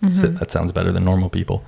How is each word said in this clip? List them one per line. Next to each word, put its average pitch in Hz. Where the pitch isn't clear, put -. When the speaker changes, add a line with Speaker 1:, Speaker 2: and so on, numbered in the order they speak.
Speaker 1:
So 202
Speaker 2:
Mm-hmm. 180
Speaker 1:
that -
sounds 85
better 87
than 90
normal 92
people. 92